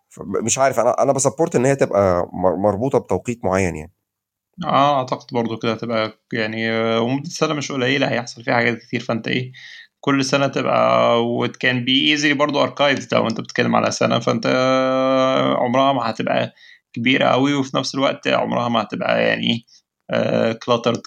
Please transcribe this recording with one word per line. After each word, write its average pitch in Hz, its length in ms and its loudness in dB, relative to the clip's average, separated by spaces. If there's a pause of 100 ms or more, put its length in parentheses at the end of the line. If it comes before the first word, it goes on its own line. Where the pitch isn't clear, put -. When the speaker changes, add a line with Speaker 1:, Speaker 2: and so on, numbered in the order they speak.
Speaker 1:
فمش 110 480 -4
عارف، 131 220 2
أنا، 113 240 2
أنا 131 80 4
بسبورت 135 440 0
إن 123 100 2
هي 135 100 4
تبقى 98 580 2
مر-، 90 220 2
مربوطة 104 440 0
بتوقيت 120 460 -4
معين 92 300 0
يعني. 78 160 -12 (720)
Speaker 2:
آه، 143 360 2
أعتقد 127 340 -6
برضو 113 240 -2
كده 117 160 -2
هتبقى 110 460 -4 (140)
يعني، 113 380 -4
آه، 113 300 0
ومدة 139 280 -2
سنة 156 240 -2
مش 147 180 -6
قليلة، 135 400 0
هيحصل 117 320 -8
فيها 131 100 -2
حاجات 117 240 0
كتير، - 220 -6
فأنت 117 280 -6
إيه، 127 240 -4 (480)
كل 139 260 0
سنة 139 220 0
تبقى، 120 800 2
و 120 220 -2
it 120 40 -6
can 127 240 -2 (100)
be 147 340 2
easily 147 180 2
برضو 147 300 0
archived 127 460 0
لو 113 140 2
أنت 113 140 -4
بتتكلم 120 340 -2
على 110 160 2
سنة، 120 280 0
فأنت، 120 260 -2
آه، 131 1200 2
عمرها 131 300 2
ما 120 160 -2
هتبقى 123 440 -2 (400)
كبيرة 131 340 2
قوي، 131 260 4
وفي 139 240 -2
نفس 135 180 -4
الوقت 135 320 -2
عمرها 120 420 0
ما 117 120 0
هتبقى 117 460 0
يعني، 117 380 0 (460)
آه، 113 420 0
cluttered 117 540 -2